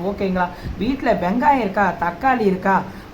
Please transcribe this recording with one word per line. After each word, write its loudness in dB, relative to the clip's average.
ஓகேங்களா? -2
வீட்ல 0
வெங்காயம் 2
இருக்கா, 2
தக்காளி 0
இருக்கா, 2